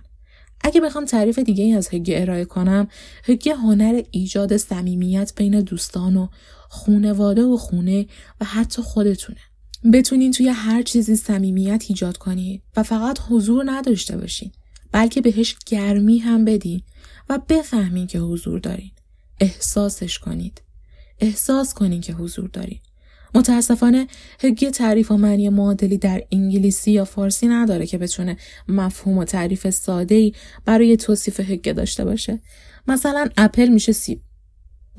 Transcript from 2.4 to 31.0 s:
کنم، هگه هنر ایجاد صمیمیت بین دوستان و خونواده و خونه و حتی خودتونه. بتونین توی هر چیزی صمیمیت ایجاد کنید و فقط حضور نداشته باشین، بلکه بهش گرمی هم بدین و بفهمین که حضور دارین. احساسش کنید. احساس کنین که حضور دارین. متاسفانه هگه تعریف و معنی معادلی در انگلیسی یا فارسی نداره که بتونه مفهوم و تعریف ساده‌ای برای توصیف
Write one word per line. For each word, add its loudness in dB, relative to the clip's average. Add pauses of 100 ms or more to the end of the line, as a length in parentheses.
کنم، 0 (360)
هگه 0
هنر 2
ایجاد -2
صمیمیت -2
بین 2
دوستان -2
و 0 (420)
خونواده 2
و 2
خونه -2 (360)
و -8
حتی -4
خودتونه. -2 (540)
بتونین 4
توی 2
هر 0
چیزی 0
صمیمیت 0
ایجاد -4
کنید -6 (140)
و 2
فقط -2 (100)
حضور 2
نداشته -2
باشین، -10 (400)
بلکه 2
بهش 0 (100)
گرمی 2
هم 2
بدین -2 (480)
و -2 (100)
بفهمین 0
که -6
حضور -6
دارین. -10 (500)
احساسش -2
کنید. -10 (580)
احساس 0
کنین -2
که -12
حضور -10
دارین. -12 (560)
متاسفانه 4 (320)
هگه 0
تعریف 2
و 2
معنی 2
معادلی 0
در -2
انگلیسی 0
یا 2
فارسی -2
نداره 0
که -6
بتونه -6 (300)
مفهوم -2
و 0
تعریف -4
ساده‌ای 2 (320)
برای 6
توصیف -2